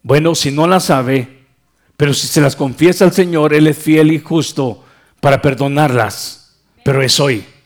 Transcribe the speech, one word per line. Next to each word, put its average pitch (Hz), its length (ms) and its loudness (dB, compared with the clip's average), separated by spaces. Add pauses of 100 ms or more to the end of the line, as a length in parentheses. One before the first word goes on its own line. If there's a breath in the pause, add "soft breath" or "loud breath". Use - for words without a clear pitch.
Bueno, 151 320 0
si 147 160 -4
no 151 160 0
las 185 200 0
sabe, 131 600 -2 (500)
pero 143 160 0
si - 140 -4
se - 140 -2
las 143 160 2
confiesa 156 480 0
al 175 80 4
Señor, 165 420 0
Él 156 140 4
es 143 100 -2
fiel 156 320 2
y 160 80 -2
justo 139 680 -4 (360 soft breath)
para 139 200 2
perdonarlas. 135 1200 -4 (240)
Pero 135 180 0
es 131 180 0
hoy. 127 240 0 (220)